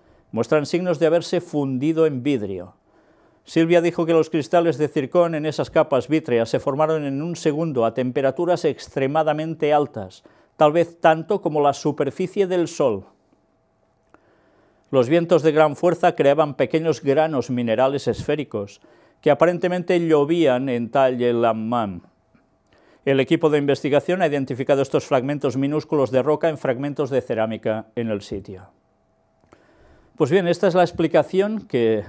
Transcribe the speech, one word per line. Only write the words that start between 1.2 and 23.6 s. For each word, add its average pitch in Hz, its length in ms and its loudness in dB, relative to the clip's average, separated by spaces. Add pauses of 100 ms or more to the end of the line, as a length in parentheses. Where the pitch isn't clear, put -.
fundido 151 640 -2
en 131 180 -4
vidrio. 101 500 -4 (680)
Silvia 165 380 2
dijo 170 220 0
que 165 100 0
los 156 160 2
cristales 165 480 0
de 151 100 0
circón 165 480 0
en 151 100 -6
esas 147 240 -4
capas 147 380 0
vítreas 127 400 0
se 139 100 -2
formaron 151 460 -2
en 139 180 -6
un 170 140 -6
segundo 151 480 -2
a 113 100 0
temperaturas 135 720 -2
extremadamente 151 1080 -2
altas, 117 520 -2 (320)
tal 151 160 4
vez 170 280 0
tanto 165 400 2
como 156 200 -2
la 143 140 4
superficie 165 720 -2
del 175 180 0
Sol. 120 380 -2 (1900)
Los 127 180 2
vientos 165 340 2
de 156 100 4
gran 151 240 2
fuerza 175 380 0
creaban 147 400 2
pequeños 160 480 -2
granos 143 480 0
minerales 123 580 -2
esféricos 117 720 -6 (400)
que 151 100 2
aparentemente 175 760 2
llovían 143 640 2
en 120 220 -4
Tal 127 300 2
el 120 240 2
Ammam. 110 580 -2 (1040)
El 139 160 2
equipo 156 300 2
de 147 80 2
investigación 143 640 0